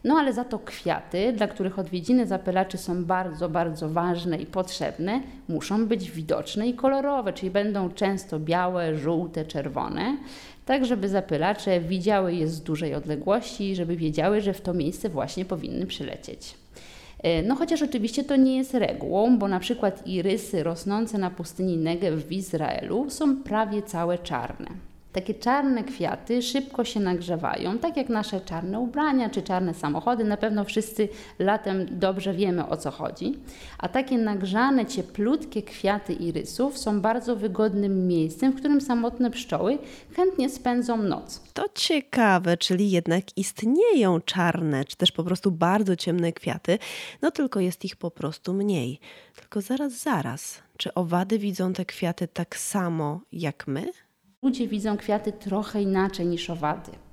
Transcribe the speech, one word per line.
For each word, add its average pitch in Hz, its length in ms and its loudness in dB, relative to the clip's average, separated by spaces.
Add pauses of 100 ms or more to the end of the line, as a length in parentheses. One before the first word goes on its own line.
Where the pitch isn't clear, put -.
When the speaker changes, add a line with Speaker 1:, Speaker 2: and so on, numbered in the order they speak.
Speaker 1:
No 269 120 4
ale 277 180 4
za 240 100 -2
to 220 160 -4
kwiaty, - 720 -2
dla 208 140 2
których 190 320 -4
odwiedziny 185 480 2
zapylaczy 185 500 0
są 180 280 -2
bardzo, 170 440 0
bardzo 160 400 0
ważne 170 480 0
i - 80 -6
potrzebne, 185 760 -2 (280)
muszą 208 380 0
być 185 240 -2
widoczne 160 560 -2
i 240 60 0
kolorowe, 269 600 0
czyli 185 180 -4
będą 202 380 0
często 190 500 -2
białe, 170 580 0
żółte, 160 480 0
czerwone, 160 720 -2 (480)
tak 262 200 4
żeby 202 240 0
zapylacze 190 720 2
widziały 185 540 2
je 160 140 2
z 160 140 -4
dużej 156 340 -2
odległości 196 760 -2
i 190 60 0
żeby 175 200 -2
wiedziały, 165 460 2
że 196 120 0
w - 80 -8
to 180 120 -2
miejsce 175 360 -2
właśnie 175 360 -4
powinny - 400 -4
przylecieć. - 680 -10 (640)
E, 165 240 4
no 247 120 4
chociaż 330 260 0
oczywiście 269 420 0
to 277 120 2
nie 262 220 6
jest 262 160 0
regułą, 220 640 4
bo 202 100 2
na 185 120 2
przykład 214 480 0
irysy 185 560 0
rosnące 202 540 0
na 185 120 0
pustyni 180 480 -2
Negev 165 400 2
w 156 140 -6
Izraelu 185 800 -2
są 269 340 2
prawie 208 380 0
całe 175 360 -2
czarne. 123 500 -6 (460)
Takie 196 200 -4
czarne 254 500 2
kwiaty - 580 -2
szybko 262 420 -2
się 220 160 -2
nagrzewają, 180 800 0
tak 339 180 -2
jak 269 120 -2
nasze 214 320 -2
czarne 185 380 -6
ubrania 262 500 2
czy 196 120 -2
czarne 180 320 0
samochody. 190 500 0
Na 208 140 2
pewno 208 260 0
wszyscy 214 460 -2 (300)
latem 190 600 0
dobrze 190 340 0
wiemy, 175 340 2
o 156 100 -2
co 147 140 -4
chodzi. - 420 -4 (440)
A - 120 -4
takie 269 280 0
nagrzane, 214 680 2
cieplutkie 214 800 -2
kwiaty 202 500 -2
irysów 170 640 -2
są 208 240 0
bardzo 233 340 0
wygodnym 196 720 2
miejscem, 170 440 2
w 269 40 0
którym 277 260 4
samotne 240 500 0
pszczoły 202 460 0 (380)
chętnie 359 340 4
spędzą 240 480 0
noc. - 440 -2 (120)
Speaker 2:
To - 120 -2 (100)
ciekawe, 196 840 4
czyli 190 340 2
jednak 170 460 2
istnieją 226 840 4
czarne, 165 640 2
czy - 120 -14
też 180 140 4
po 165 120 -4
prostu 185 280 2
bardzo 180 440 4
ciemne 170 380 0
kwiaty, 170 460 0 (420)
no 320 100 4
tylko 254 280 0
jest 180 260 0
ich 185 100 -8
po 170 160 -6
prostu 160 420 -6
mniej. 175 460 0 (360)
Tylko - 260 -6
zaraz, 262 320 -2
zaraz, 147 680 -4 (160)
czy - 160 -6
owady 180 460 2
widzą 185 340 0
te 180 120 -4
kwiaty 170 420 -2
tak - 300 -6
samo 170 640 -2 (100)
jak 165 360 -6
my? 143 180 -2 (580)
Speaker 1:
Ludzie 254 240 0
widzą 208 300 -2
kwiaty 208 340 0
trochę 202 500 -2
inaczej 190 440 2
niż 175 240 -2
owady. 156 420 -4 (220)